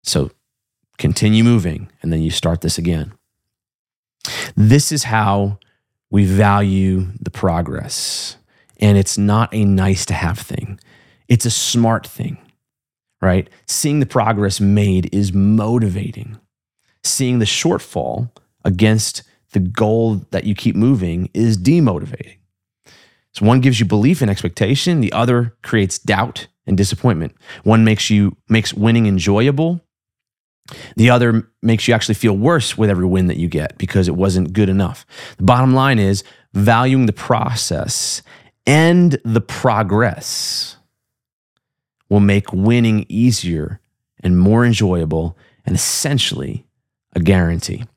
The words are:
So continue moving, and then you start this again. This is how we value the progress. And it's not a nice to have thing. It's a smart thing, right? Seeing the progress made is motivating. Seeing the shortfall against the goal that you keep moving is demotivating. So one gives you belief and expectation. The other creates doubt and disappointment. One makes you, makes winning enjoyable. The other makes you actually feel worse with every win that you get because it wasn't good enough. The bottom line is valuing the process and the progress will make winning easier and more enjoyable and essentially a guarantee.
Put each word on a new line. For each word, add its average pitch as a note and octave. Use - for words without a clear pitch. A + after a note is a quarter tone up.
So -
continue A2
moving, F#2+
and E2
then D#2+
you D#2+
start E2
this -
again. E2
This B2
is D3
how G2+
we G2+
value F#2+
the -
progress. -
And G#2
it's G2
not G#2
a G#2+
nice F#2+
to -
have -
thing. -
It's A#2+
a A2+
smart A#2
thing, -
right? F#2
Seeing D3
the C3
progress G#2+
made G2+
is G2+
motivating. G#2
Seeing B2
the G#2+
shortfall A2+
against G#2+
the G2
goal A2
that F2
you G#2
keep -
moving F#2
is A2
demotivating. A2+
So -
one B2
gives B2
you A2+
belief G#2+
and A2
expectation. B2+
The A2
other A#2+
creates G2+
doubt -
and G2+
disappointment. G2
One A2
makes G#2+
you, G2+
makes A2
winning A2+
enjoyable. A#2
The A2+
other A#2+
makes A2+
you A#2
actually A2
feel G#2
worse C#3+
with A2
every F#2
win F#2
that E2+
you E2+
get D2+
because F#2
it D#2+
wasn't F#2
good G2+
enough. F#2+
The F#2
bottom B2
line C3
is G2
valuing A#2+
the G#2
process -
and E3
the A2+
progress -
will G2+
make G2+
winning A2
easier G2
and F2+
more A2
enjoyable E2+
and F2
essentially -
a F2+
guarantee. F2+